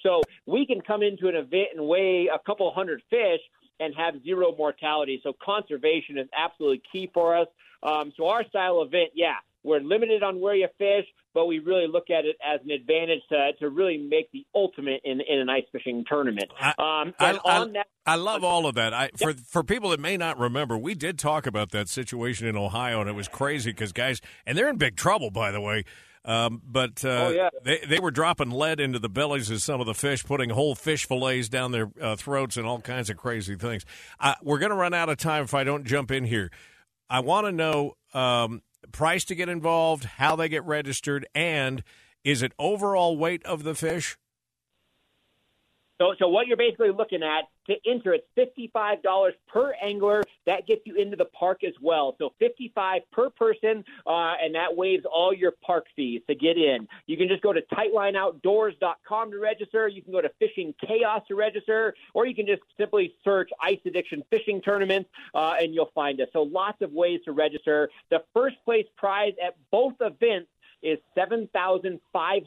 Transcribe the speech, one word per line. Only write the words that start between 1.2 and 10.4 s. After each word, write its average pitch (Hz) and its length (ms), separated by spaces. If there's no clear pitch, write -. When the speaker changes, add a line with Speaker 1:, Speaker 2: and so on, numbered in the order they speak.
Speaker 1:
an 170 80
event 160 400
and 151 100
weigh 185 460
a 208 120
couple 202 280
hundred 175 380
fish 202 300
and 156 160
have 156 260
zero 180 340
mortality. 151 680
So 139 80
conservation 156 760
is 131 180
absolutely 147 460
key 190 200
for 170 240
us. 170 120
Um, 151 340
so 160 120
our 220 200
style 185 340
event, 156 320
yeah, 160 200
we're 147 160
limited 214 420
on 190 180